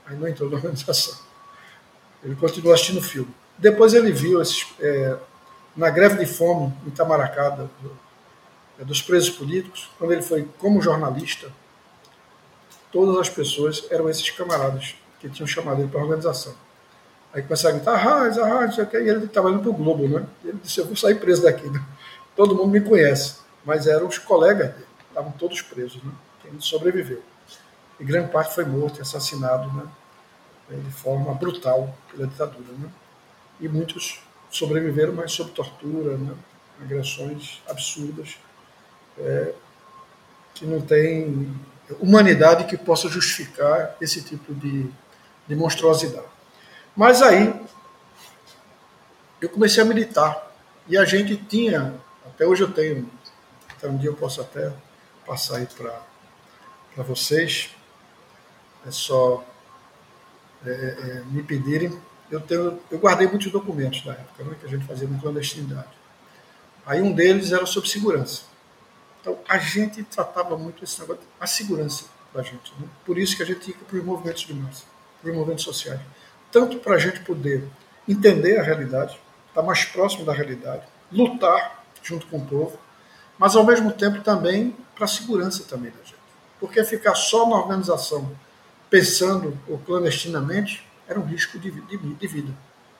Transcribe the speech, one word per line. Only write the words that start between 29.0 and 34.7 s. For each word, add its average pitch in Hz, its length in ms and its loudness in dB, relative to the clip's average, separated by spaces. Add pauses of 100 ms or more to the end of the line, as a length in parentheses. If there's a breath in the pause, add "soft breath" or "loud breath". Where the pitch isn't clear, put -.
assassinado, 135 720 -4
né? 143 100 -8 (840)
De 139 220 -12
forma 139 420 -4
brutal 131 600 -2 (180)
pela 139 160 -8
ditadura, 127 520 -8
né? 156 100 -12 (720)
E 160 80 -8
muitos 165 540 -6 (280)
sobreviveram, 156 640 0